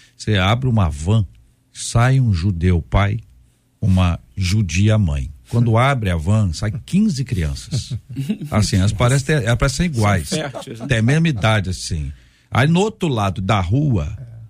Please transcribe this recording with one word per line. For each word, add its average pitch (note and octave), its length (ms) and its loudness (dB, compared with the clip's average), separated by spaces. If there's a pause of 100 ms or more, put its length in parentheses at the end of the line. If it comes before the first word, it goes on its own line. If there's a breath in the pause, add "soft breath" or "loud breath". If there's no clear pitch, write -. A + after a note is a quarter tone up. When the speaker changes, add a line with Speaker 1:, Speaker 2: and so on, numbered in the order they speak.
(160 loud breath)
Speaker 1:
você G#2+ 220 -2
abre A2+ 320 0
uma G#2 200 2
van, F2 360 0 (480)
sai C3 460 2
um A#2+ 140 2
judeu F2 480 0
pai, G2+ 380 0 (600)
uma F#2 380 2 (160)
judia G2 600 2
mãe. C#2+ 320 0 (200)
Quando A2+ 280 2
abre B2 320 2
a F2 60 0
van, F#2+ 380 0
sai G#2 180 -6 (140)
quinze F3 380 0
crianças. F2 680 -4 (160)
Speaker 2:
<laughs> C#3+ 400 -6
Speaker 1:
Assim, G2+ 280 0
elas F#2+ 160 2
parecem B2+ 340 0
ter, D3+ 160 0
elas A#2 160 0
parecem C#3 280 0
iguais. G#2 420 0
Speaker 3:
São F#3 100 -2
férteis, C3 400 -10
né? - 80 -10
Speaker 1:
Tem A#2+ 120 0
a - 40 0
mesma D3+ 240 2
idade, A2 420 0
assim. D2+ 420 -6 (380 soft breath)
Aí C3 180 2
no E3 120 4
outro G#3 280 -2
lado G#2 340 -2
da G2+ 180 0
rua, G2+ 560 0 (340)